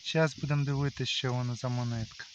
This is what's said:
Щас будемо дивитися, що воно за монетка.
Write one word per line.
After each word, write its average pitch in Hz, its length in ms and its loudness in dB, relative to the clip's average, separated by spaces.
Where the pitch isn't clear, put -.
Щас 160 360 2
будемо 143 260 2
дивитися, 139 460 0
що 127 220 0
воно 123 220 0
за 123 140 -4
монетка. 117 640 -2